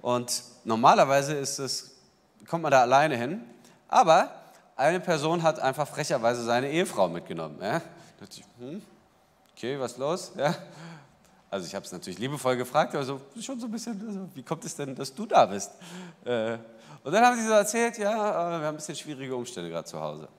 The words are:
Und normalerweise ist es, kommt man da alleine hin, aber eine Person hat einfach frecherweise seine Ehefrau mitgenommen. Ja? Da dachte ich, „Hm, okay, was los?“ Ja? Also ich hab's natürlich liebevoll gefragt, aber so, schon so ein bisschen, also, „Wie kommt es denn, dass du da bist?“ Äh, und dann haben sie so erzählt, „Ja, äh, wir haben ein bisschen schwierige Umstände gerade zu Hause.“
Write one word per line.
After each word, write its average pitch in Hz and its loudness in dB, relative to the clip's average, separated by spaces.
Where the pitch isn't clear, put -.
Und 123 -2
normalerweise 139 6
ist 139 -4
es, - -8
kommt 165 -4
man 151 2
da 131 10
alleine 135 6
hin, 139 -4
aber 208 6
eine 165 2
Person 165 0
hat 160 2
einfach 135 0
frecherweise 123 0
seine 123 0
Ehefrau 160 2
mitgenommen. 82 -8
Ja? 117 -2
Da - -8
dachte - -20
ich, - -20
„Hm, 127 -12
okay, 135 -8
was 123 -6
los?“ 160 -4
Ja? 147 0
Also 92 -6
ich 78 -10
hab's - -10
natürlich 90 -12
liebevoll 131 -2
gefragt, 147 -2
aber 143 -2
so, 135 -8
schon 262 -10
so 240 -8
ein 220 -8
bisschen, 220 -8
also, 190 -10
„Wie 131 -14
kommt 160 -8
es 160 -10
denn, 135 -8
dass 135 -10
du 214 -10
da 135 6
bist?“ 101 -8
Äh, 117 -2
und 143 -6
dann 220 6
haben 247 4
sie 226 -4
so 220 2
erzählt, 226 2
„Ja, 208 -2
äh, 175 -2
wir 151 -4
haben 156 -4
ein - -
bisschen 151 -12
schwierige 135 -8
Umstände 104 -8
gerade 82 -8
zu 78 -10
Hause.“ 78 -8